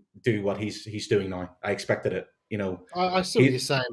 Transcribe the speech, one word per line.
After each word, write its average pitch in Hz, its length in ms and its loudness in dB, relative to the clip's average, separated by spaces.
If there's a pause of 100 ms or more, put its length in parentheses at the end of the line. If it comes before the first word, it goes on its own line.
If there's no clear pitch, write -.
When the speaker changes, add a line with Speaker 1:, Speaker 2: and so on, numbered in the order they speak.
(220)
Speaker 1:
do 104 220 2
what 98 140 0
he's, 104 280 -6
he's 104 220 -10
doing 95 240 2
now. 90 320 -8
I 104 80 -2
expected - 420 -2
it, 92 140 -6 (220)
you 107 100 -2
know. 95 220 -4 (140)
Speaker 2:
I, 180 120 0 (100)
I 185 60 4
see - 160 2
Speaker 1:
He 127 60 8
Speaker 2:
what 135 60 6
you're 127 80 -2
saying, 135 340 0